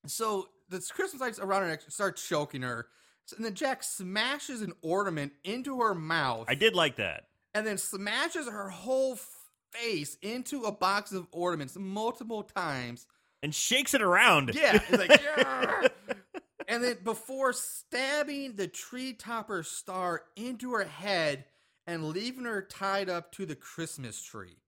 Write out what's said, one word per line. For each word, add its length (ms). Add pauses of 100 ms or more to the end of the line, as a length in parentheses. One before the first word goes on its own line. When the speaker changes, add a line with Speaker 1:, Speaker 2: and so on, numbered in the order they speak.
Speaker 1:
So 420 (200)
the 100 (160)
Christmas 260
lights 200
around 220
her 60
neck 200
start 280
choking 460
her, 240 (400)
so, 100
and 80
then 100
Jack 280
smashes 800
an 100 (100)
ornament 500 (100)
into 380
her 160
mouth. 520
Speaker 2:
I 60
did 220
like 200
that. 280 (300)
Speaker 1:
And 120
then 100
smashes 720
her 200
whole 500 (540)
face 500
into 420
a 80
box 400
of 200
ornaments 460
multiple 680
times. 600 (360)
Speaker 2:
And 120
shakes 400
it 80
around. 520
Speaker 1:
Yeah, 240 (100)
it's 20
like, 320
Speaker 2:
<laughs> 140
Speaker 1:
"Yeah." 520 (800)
And 160
then 180
before 500
stabbing 1040
the 140
tree 440
topper 520
star 580 (140)
into 380
her 100
head 600 (440)
and 220
leaving 340
her 180
tied 480
up 220
to 140
the 100
Christmas 680
tree. 340 (120)